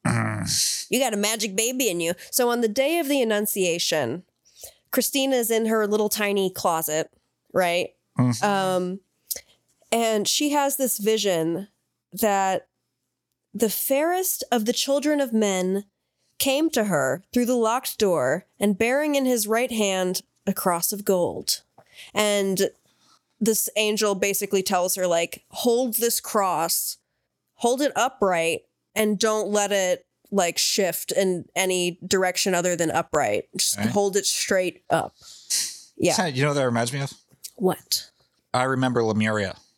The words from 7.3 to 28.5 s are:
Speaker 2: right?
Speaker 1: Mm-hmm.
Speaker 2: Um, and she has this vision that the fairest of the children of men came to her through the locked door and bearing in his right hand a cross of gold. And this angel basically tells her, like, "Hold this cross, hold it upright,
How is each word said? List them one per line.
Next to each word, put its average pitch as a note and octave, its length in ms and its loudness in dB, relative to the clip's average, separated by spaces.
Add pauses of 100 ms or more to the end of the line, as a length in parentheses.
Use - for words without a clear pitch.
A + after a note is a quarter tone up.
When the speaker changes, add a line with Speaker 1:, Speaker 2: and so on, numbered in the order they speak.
Speaker 2:
right? F3 360 0 (280)
Speaker 1:
Mm-hmm. B2 260 2
Speaker 2:
Um, F#3+ 560 0 (880)
and A3+ 380 0
she D4 220 0
has C#4 260 0
this C4 220 -2
vision G3 720 0 (420)
that G3 560 0 (840)
the G#3 160 2
fairest E4+ 840 0
of A#3 140 2
the A#3 80 0
children C#4+ 480 0
of B3 100 -2
men G3 540 0 (540)
came D4 320 2
to A3+ 140 0
her D3 460 0
through A#3+ 140 2
the B3+ 100 2
locked A#3 420 0
door D#3+ 480 2 (140)
and G3+ 180 2
bearing C#4+ 380 0
in C4+ 100 2
his A#3 220 0
right A#3+ 240 0
hand F#3+ 520 0 (220)
a G3 80 0
cross F3 380 -2
of G#3 140 -8
gold. F3 560 0 (520)
And G3+ 560 0 (680)
this A3 380 0
angel G#3 360 0
basically G3 480 -2
tells F#3 340 0
her, F#3 120 -2
like, E3+ 440 -2
"Hold A#3+ 440 0
this A#3 240 -2
cross, F3 800 -2 (580)
hold B3+ 260 0
it C#4+ 140 0
upright, F3+ 680 0 (280)